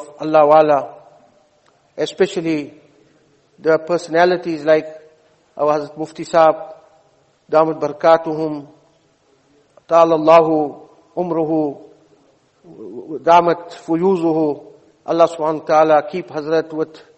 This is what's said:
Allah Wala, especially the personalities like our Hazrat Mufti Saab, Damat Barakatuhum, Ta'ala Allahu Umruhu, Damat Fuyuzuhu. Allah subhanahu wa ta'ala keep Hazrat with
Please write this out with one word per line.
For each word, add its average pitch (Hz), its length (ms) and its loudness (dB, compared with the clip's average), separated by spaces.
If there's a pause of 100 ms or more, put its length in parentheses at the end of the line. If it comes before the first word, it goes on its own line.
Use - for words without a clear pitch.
(180)
Allah 156 280 2
Wala, 151 480 2 (1000)
especially 160 800 -4 (840)
the 160 200 0
personalities 170 880 -2
like 156 220 2 (720)
our 151 220 -2
Hazrat 147 180 -12
Mufti 156 280 -12
Saab, 160 500 0 (760)
Damat 156 300 0
Barakatuhum, 156 880 -2 (1160)
Ta'ala 165 280 2
Allahu 156 760 2 (280)
Umruhu, 160 680 -4 (1400)
Damat 170 500 2
Fuyuzuhu. 165 920 -2 (400)
Allah 165 220 2
subhanahu 156 320 -6
wa 151 60 -16
ta'ala 156 440 2
keep 175 180 -10
Hazrat 156 440 -6
with 156 280 -10 (180)